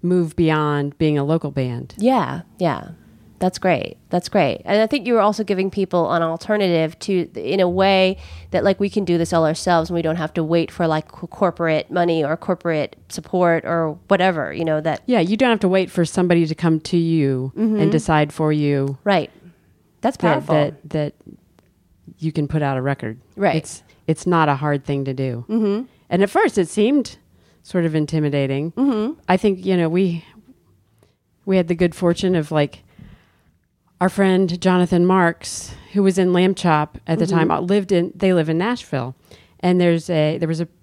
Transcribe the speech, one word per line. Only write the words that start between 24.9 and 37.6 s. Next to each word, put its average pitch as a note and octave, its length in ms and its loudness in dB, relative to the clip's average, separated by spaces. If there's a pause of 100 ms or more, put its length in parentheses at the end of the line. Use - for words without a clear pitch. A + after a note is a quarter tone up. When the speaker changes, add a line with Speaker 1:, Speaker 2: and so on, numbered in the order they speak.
Speaker 1:
to C3+ 80 -6
do. B2+ 340 -6
Speaker 2:
Mm-hmm. G#3+ 380 -2 (240)
Speaker 1:
And F#3+ 140 2
at - 60 0
first G4 280 0
it F3 100 0
seemed A#3+ 500 0 (460)
sort F3 220 -2
of D#3 100 -2
intimidating. D3 800 0
Speaker 2:
Mm-hmm. B3 440 0 (120)
Speaker 1:
I F#3 80 4
think, F#3 280 0
you F#3+ 120 2
know, E3 100 2
we, E3+ 380 0 (1200)
we F#3+ 100 0
had F3 140 0
the F3 60 2
good E3+ 200 0
fortune F3+ 400 0
of, D3+ 160 -2
like, D3 320 -2 (1160)
our F3+ 60 2
friend F#3 540 2
Jonathan F3+ 440 4
Marks, F3+ 720 0 (160)
who G3+ 100 0
was F#3+ 160 4
in F#3 140 4
Lamb F#3 240 4
Chop D#3 500 0
at E3 140 -2
the A3 60 2
Speaker 2:
Mm-hmm. F#3+ 100 0
Speaker 1:
time, D#3+ 160 2
uh, - 80 0
lived F#3+ 320 0